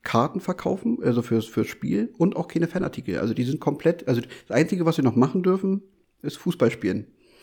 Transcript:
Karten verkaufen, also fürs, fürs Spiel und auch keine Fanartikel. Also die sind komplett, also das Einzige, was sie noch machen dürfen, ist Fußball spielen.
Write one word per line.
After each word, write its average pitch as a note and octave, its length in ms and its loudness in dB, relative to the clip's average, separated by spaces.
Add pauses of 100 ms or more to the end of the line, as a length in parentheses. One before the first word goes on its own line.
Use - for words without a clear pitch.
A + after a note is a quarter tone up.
Karten C#3+ 380 0
verkaufen, F#3+ 640 -2
also A#2+ 200 2
fürs, A2+ 240 0
fürs - 220 -2
Spiel G#3 500 -2
und F3+ 180 2
auch E3 120 -4
keine E3+ 200 0
Fanartikel. - 500 -4
Also A2 160 0
die D#3+ 100 0
sind C#3 160 -2
komplett, D#3 480 0
also A#2+ 120 2 (260)
das A2 100 -2
Einzige, E3+ 300 2
was E3 100 2
sie D3 60 2
noch A#2 140 4
machen C#3+ 260 4
dürfen, F#3+ 400 0 (400)
ist - 140 -8
Fußball B2+ 340 0
spielen. G2 360 -4 (360)